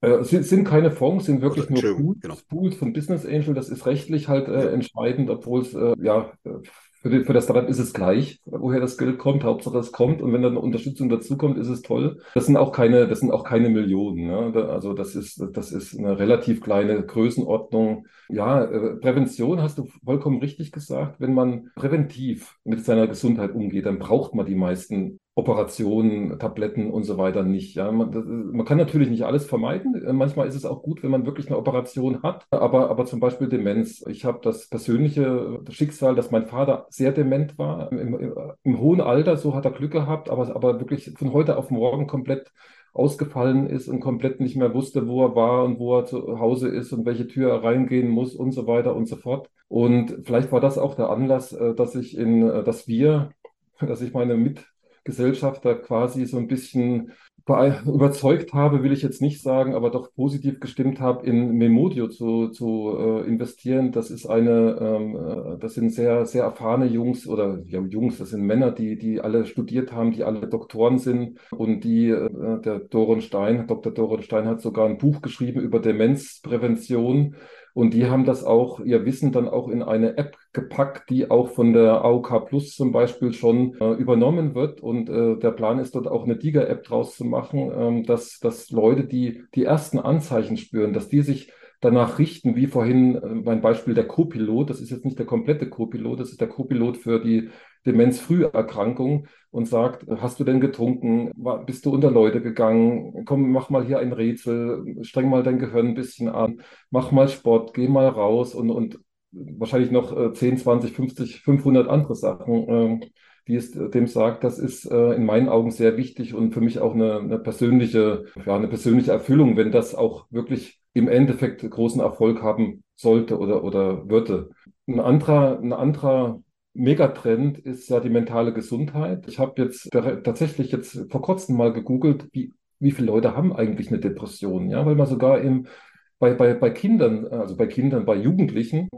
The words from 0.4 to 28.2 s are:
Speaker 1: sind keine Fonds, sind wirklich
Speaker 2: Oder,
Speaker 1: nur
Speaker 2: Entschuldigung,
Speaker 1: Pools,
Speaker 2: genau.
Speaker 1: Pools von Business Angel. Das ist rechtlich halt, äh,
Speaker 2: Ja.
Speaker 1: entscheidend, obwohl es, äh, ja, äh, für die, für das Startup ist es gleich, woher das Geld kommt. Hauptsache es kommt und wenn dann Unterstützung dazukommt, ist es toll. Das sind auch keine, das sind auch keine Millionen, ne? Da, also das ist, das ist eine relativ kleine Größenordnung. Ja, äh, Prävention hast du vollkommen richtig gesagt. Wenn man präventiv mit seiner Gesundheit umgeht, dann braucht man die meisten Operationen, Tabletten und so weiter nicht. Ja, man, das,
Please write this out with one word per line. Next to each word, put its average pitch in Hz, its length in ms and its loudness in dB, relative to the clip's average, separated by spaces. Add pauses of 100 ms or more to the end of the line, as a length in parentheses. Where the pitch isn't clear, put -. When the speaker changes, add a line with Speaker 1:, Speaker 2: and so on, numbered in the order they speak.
Speaker 1:
sind 190 200 4
keine 156 260 6
Fonds, 180 360 0
sind 135 160 2
wirklich 143 240 0
Speaker 2:
Oder, 139 80 -2
Speaker 1:
nur 127 40 2
Speaker 2:
Entschuldigung, 117 280 2
Speaker 1:
Pools, 202 140 -2 (280)
Speaker 2:
genau. 156 120 -6
Speaker 1:
Pools 185 140 0
von 117 180 -4
Business 151 320 -4
Angel. 147 300 -2
Das 127 140 -6
ist - 180 -10
rechtlich 143 400 -2
halt, 139 220 0
äh, 127 160 0
Speaker 2:
Ja. - 60 0
Speaker 1:
entscheidend, 123 600 -2
obwohl 120 300 -4
es, 123 140 -6
äh, 117 280 0
ja, 110 300 0 (100)
äh, - 80 -12 (500)
für 120 100 -4
die, 127 140 2
für 143 80 0
das 123 120 4
Startup 120 240 2
ist 131 100 -2
es - 140 -4
gleich, 98 520 0
woher 127 360 -4
das 127 180 -4
Geld 127 200 -2
kommt. 139 260 0
Hauptsache 113 340 -2
es 117 140 -6
kommt 135 280 2
und 123 120 -2
wenn 123 100 2
dann 120 140 2
Unterstützung 123 520 -4
dazukommt, 135 480 -2
ist 113 120 -4
es 123 140 -6
toll. 135 380 -2 (140)
Das 123 120 2
sind 139 100 8
auch 135 160 4
keine, 123 340 6
das 113 140 -2
sind 123 100 0
auch - 140 0
keine 117 240 4
Millionen, 98 580 0
ne? 110 260 -2
Da, 110 140 0
also 95 280 -4
das 98 200 -8
ist, 98 260 -10 (120)
das - 180 -8
ist - 260 -10
eine 101 220 -2
relativ 113 420 2
kleine 104 460 0
Größenordnung. 110 1000 -2 (200)
Ja, 113 360 0
äh, 110 320 -4
Prävention 131 640 0
hast 151 160 -4
du 131 80 -8 (180)
vollkommen 139 360 -2
richtig 143 320 -8
gesagt. 143 480 -8
Wenn 131 140 0
man 127 420 0
präventiv 135 880 -4
mit 113 200 -4
seiner 110 220 4
Gesundheit 107 480 -2
umgeht, 98 320 -4
dann 95 140 -4
braucht - 340 0
man 98 120 -4
die 95 100 -4
meisten 92 640 -4 (160)
Operationen, 104 1040 -2
Tabletten 107 500 -4
und 107 140 -4
so 98 120 -6
weiter 95 280 0
nicht. 95 320 -4
Ja, 101 160 -4
man, 113 180 0
das, 113 160 -6